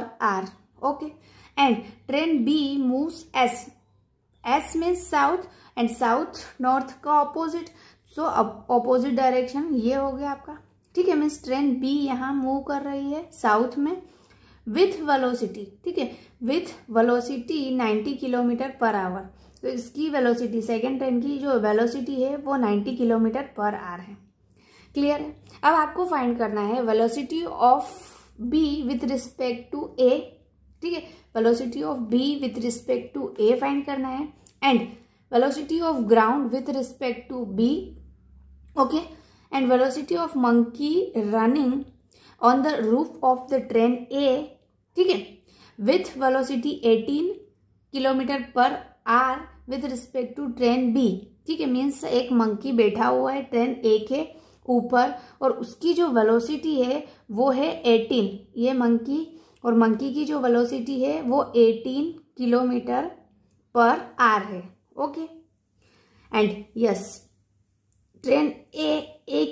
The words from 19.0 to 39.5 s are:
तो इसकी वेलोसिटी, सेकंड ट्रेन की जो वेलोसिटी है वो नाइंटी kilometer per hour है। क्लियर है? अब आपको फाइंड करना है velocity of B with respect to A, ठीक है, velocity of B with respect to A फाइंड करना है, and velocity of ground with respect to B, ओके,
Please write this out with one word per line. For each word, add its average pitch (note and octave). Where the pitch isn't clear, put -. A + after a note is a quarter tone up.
तो B3+
इसकी C#4+
वेलोसिटी, A#3+
सेकंड A#3+
ट्रेन B3+
की C#4+
जो C4+
वेलोसिटी A#3+
है C#4
वो C#4
नाइंटी G#3
kilometer A3+
per G#3
hour F3
है। G3+
क्लियर C#4+
है? D4+
अब D4+
आपको D#4
फाइंड B3
करना G#3
है A3+
velocity A#3
of C4+
B D#4
with C4+
respect B3
to D4
A, B3
ठीक E4+
है, D#4
velocity A#3
of C#4+
B A#3+
with A#3
respect -
to C#4
A A#3+
फाइंड C#4
करना C4
है, C4+
and B3+
velocity C#4
of D4
ground A3+
with C4+
respect B3
to B3
B, A#3
ओके, C#4